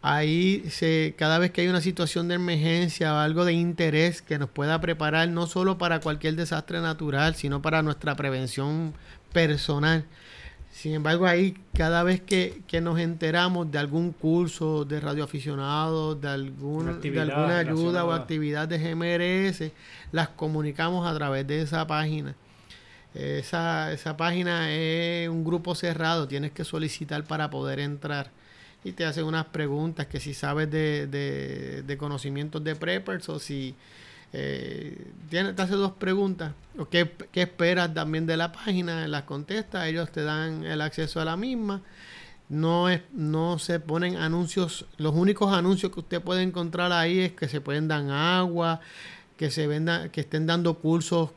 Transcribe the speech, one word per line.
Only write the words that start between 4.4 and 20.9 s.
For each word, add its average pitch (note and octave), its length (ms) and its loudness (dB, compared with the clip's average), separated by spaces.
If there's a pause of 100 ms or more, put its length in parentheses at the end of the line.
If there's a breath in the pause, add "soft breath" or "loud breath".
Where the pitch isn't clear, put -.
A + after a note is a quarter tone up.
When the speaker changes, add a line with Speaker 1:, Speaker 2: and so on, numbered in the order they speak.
Speaker 1:
pueda D#3 320 0
preparar, D#3+ 480 2
no E3+ 180 0
solo F#3 300 2
para E3 240 2
cualquier D#3 340 0
desastre E3 460 -2
natural, D#3 540 2
sino C#3 260 -2
para D#3 220 2
nuestra D3+ 300 0
prevención C#3 800 -2 (380 loud breath)
personal. D3+ 720 4 (720 loud breath)
Sin D#3 200 -4
embargo, D#3 320 2
ahí F#3 320 4 (160)
cada E3+ 300 4
vez F#3 160 4
que, F3+ 480 0
que E3 140 0
nos E3+ 180 2
enteramos E3+ 720 2
de D3 60 -2
algún D3+ 340 0
curso D#3+ 720 0
de D3 160 -4
radioaficionados, D3 1200 -2
de C#3+ 80 -6
algún, C#3 560 -4
Speaker 2:
Una E3+ 80 -2
Speaker 1:
de E3+ 60 -6
Speaker 2:
actividad D#3 320 0
Speaker 1:
alguna D#3+ 300 2
ayuda D#3+ 120 0
o D#3+ 140 2
Speaker 2:
relacionada. E3+ 320 2
Speaker 1:
actividad D3+ 500 -2
de D#3+ 140 -2
G D#3 60 -2
M E3 260 0
R F#3 340 2
S, E3 240 -4 (400 loud breath)
las D#3+ 180 2
comunicamos D#3 800 -2